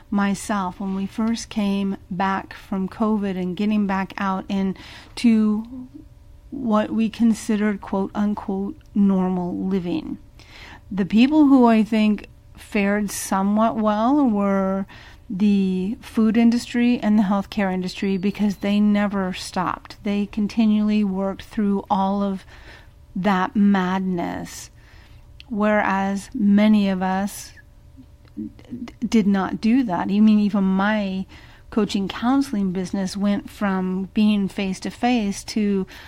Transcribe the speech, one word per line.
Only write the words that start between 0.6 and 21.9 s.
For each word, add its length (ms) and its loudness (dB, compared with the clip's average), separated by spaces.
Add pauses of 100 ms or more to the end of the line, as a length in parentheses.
when 160 -6
we 100 -4
first 440 -4
came 480 -2 (120)
back 440 -4
from 360 -6
covid 500 -2
and 160 -4
getting 300 0
back 320 -2
out 320 -4
into 1400 -2 (600)
what 420 -2
we 180 0
considered 720 0
quote 320 -4
unquote 640 -4 (200)
normal 600 2
living. 600 -4 (760)
The 140 -2
people 400 6
who 200 8
I 180 6
think 440 0 (280)
fared 540 -2
somewhat 680 0
well 520 2
were 580 0 (440)
the 680 0
food 380 0
industry 600 2
and 180 2
the 60 4
healthcare 500 -2
industry, 440 -4
because 400 -2
they 220 0
never 540 2
stopped. 680 -6
They 240 -2
continually 760 0
worked 400 -4
through 460 -2
all 320 0